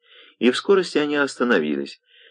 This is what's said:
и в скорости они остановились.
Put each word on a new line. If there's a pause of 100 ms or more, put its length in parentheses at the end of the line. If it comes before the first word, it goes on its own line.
(400)
и
в
скорости
они
остановились. (320)